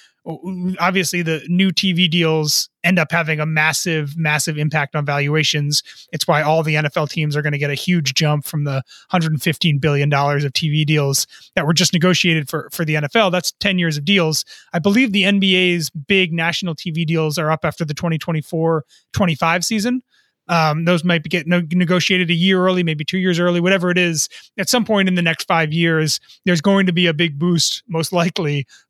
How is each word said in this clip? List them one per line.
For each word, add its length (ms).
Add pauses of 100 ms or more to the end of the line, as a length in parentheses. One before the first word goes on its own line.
(240)
o-, 560
obviously 440
the 240
new 240
T 200
V 160
deals 640 (140)
end 160
up 120
having 280
a 80
massive, 680
massive 440
impact 360
on 120
valuations. 760 (300)
It's 160
why 160
all 180
the 140
N 100
F 120
L 100
teams 280
are 60
gonna 160
get 140
a 20
huge 400
jump 320
from 180
the 200 (260)
hundred 220
and 100
fifteen 380
billion 280
dollars 360
of 100
T 160
V 160
deals 400 (300)
that 100
were 80
just 200
negotiated 540
for, 240
for 140
the 100
N 100
F 100
L. 160
That's 220
ten 260
years 180
of 80
deals. 400 (260)
I 60
believe 360
the 120
N 140
B 160
A's 340
big 420
national 440
T 160
V 140
deals 340
are 100
up 160
after 180
the 120
twenty 240
twenty-four 640 (280)
twenty-five 520
season. 380 (460)
Um, 340
those 220
might 180
get 240
no-, 240
negotiated 580
a 40
year 320
early, 180
maybe 220
two 120
years 220
early, 220
whatever 300
it 60
is. 300 (300)
At 100
some 160
point 240
in 80
the 60
next 260
five 240
years, 480 (240)
there's 160
going 280
to 40
be 160
a 60
big 260
boost, 480
most 240
likely, 560 (220)